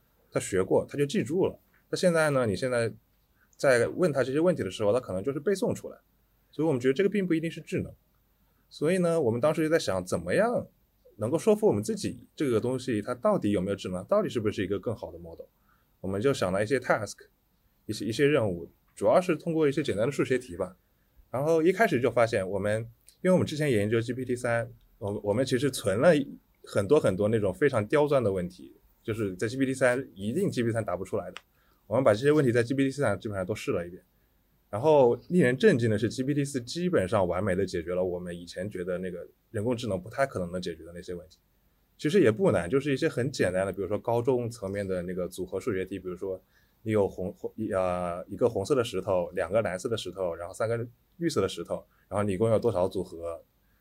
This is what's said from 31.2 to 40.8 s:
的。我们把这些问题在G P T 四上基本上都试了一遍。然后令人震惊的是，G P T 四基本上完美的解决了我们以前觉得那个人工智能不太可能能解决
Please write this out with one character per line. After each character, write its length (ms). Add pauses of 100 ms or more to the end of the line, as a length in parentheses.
的。 60 (520)
我 80
们 80
把 100
这 60
些 120
问 120
题 100
在 100
G 100
P 120
T 60
四 100
上 180
基 80
本 80
上 100
都 80
试 180
了 140
一 40
遍。 120 (680)
然 120
后 340 (120)
令 160
人 140
震 200
惊 120
的 100
是 80
，G 160
P 100
T 120
四 160
基 280
本 160
上 220
完 160
美 100
的 120
解 180
决 100
了 100
我 140
们 200
以 80
前 240
觉 140
得 140
那 140
个 160 (240)
人 100
工 140
智 120
能 140
不 80
太 160
可 140
能 120
能 100
解 120
决 120